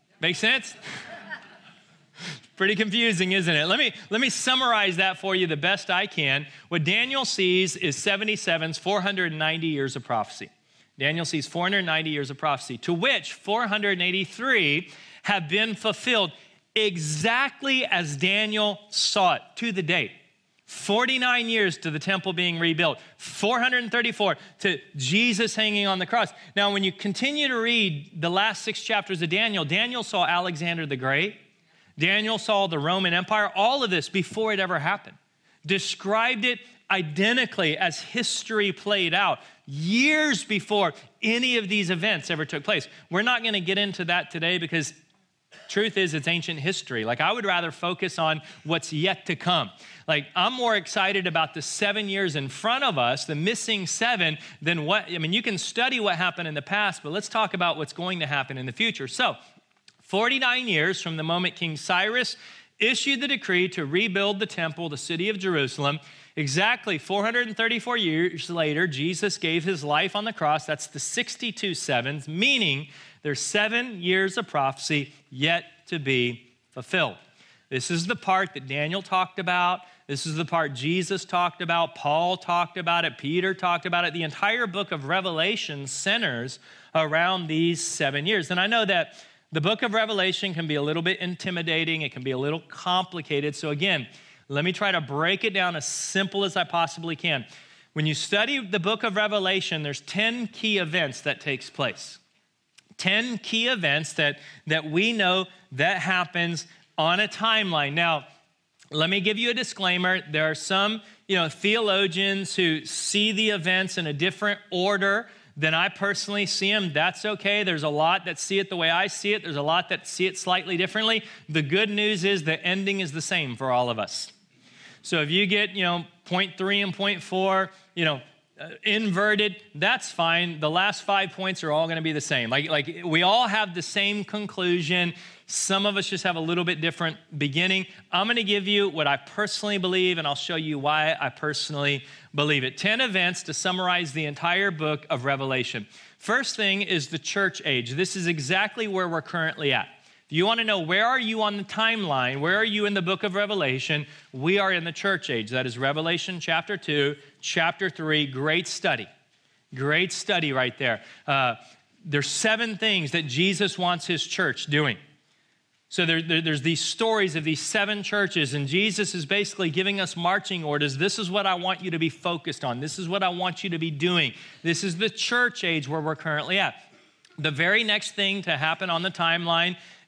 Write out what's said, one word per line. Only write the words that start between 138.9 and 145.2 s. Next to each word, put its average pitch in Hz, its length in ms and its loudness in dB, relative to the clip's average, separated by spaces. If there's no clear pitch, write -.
I 139 80 4
personally 202 640 -4
believe, 185 400 2
and 151 100 -2
I'll 143 80 0
show 170 220 -4
you 156 200 -4
why 151 420 2
I 139 100 0
personally 143 760 -2
believe 143 300 2
it. 131 120 -4
Ten 214 220 0
events 185 440 0
to 156 100 -8
summarize 180 580 0
the 151 140 -4
entire 175 460 0
book 151 380 -2
of 127 140 -2